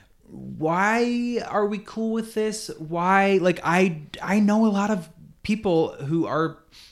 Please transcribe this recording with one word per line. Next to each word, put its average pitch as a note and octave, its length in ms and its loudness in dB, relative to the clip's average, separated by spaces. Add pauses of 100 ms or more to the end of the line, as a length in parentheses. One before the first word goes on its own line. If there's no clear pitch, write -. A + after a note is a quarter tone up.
(280)
why G#3 1200 -2
are G#3 180 0
we G#3 140 -2
cool A3 320 -6
with A3 240 -4
this? G#3+ 420 -4
Why, F#3 640 2
like, F3 220 2
I, E3 400 2 (180)
I G3 180 0
know G#3+ 280 4
a - 20 4
lot G3+ 220 0
of F#3 180 -4 (320)
people F#3+ 520 0
who D3+ 340 -2
are D3+ 320 -2 (320)